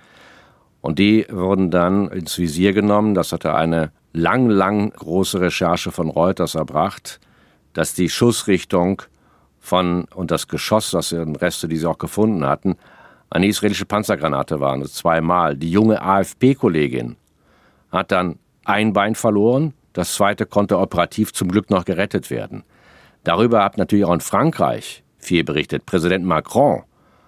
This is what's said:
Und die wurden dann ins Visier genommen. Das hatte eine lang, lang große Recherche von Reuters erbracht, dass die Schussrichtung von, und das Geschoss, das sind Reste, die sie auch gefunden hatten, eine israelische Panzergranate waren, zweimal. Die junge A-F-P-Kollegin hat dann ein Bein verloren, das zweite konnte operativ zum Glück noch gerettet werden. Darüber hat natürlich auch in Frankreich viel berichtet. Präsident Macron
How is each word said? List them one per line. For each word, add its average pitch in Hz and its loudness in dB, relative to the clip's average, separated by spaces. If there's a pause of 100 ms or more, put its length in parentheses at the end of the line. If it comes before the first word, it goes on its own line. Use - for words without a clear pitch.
(840)
Und 78 -4
die 104 4
wurden 95 0
dann 92 2
ins 90 -8
Visier 87 2
genommen. 104 2
Das 87 0
hatte 82 -2
eine 80 0 (220)
lang, 98 2
lang 101 2
große 90 -2
Recherche 87 0
von 82 -4
Reuters 85 -2
erbracht, 80 -4 (540)
dass - -4
die 90 0
Schussrichtung 98 0 (560)
von, 90 0 (100)
und 87 -8
das 80 -2
Geschoss, - -2
das 85 -2
sind 80 -6
Reste, 87 -4
die 82 -4
sie 80 -2
auch 80 -4
gefunden 98 -2
hatten, 80 -2 (540)
eine 92 2
israelische 104 -2
Panzergranate 76 -2
waren, 69 -2
zweimal. 82 0
Die 82 -4
junge 107 4
A-F-P-Kollegin 87 0 (760)
hat 92 -2
dann 90 0 (260)
ein 104 2
Bein 101 2
verloren, 117 2 (220)
das 87 -4
zweite 101 0
konnte 101 0
operativ 90 0
zum - -4
Glück 95 -2
noch 92 2
gerettet 95 -4
werden. - -10 (600)
Darüber 107 4
hat - -2
natürlich 101 2
auch 85 2
in 82 2
Frankreich 95 -2 (160)
viel 85 0
berichtet. 73 -4
Präsident 87 0
Macron 98 0 (460)